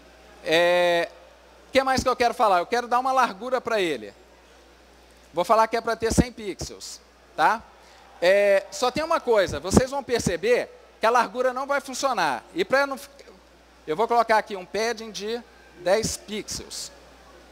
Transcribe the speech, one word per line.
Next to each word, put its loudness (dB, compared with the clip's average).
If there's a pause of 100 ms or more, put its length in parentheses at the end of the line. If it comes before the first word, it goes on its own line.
(420)
É, 2 (600)
o -20
que 4
mais 0
que 0
eu 0
quero 2
falar? 4
Eu 0
quero -2
dar 2
uma 0
largura 0
pra -2
ele. -4 (1200)
Vou -2
falar 4
que -4
é 0
pra -2
ter -4
cem 2
pixels, -12 (360)
tá? 2 (580)
É, 4
só 0
tem -4
uma -2
coisa, 0
vocês 2
vão -8
perceber -2 (300)
que 0
a 4
largura 0
não -6
vai -2
funcionar. -4 (120)
E 0
pra 2
não -8
fi-, -18 (800)
eu -4
vou 0
colocar 2
aqui -6
um -10
padding -6
de -8 (360)
dez 0
pixels. -12 (600)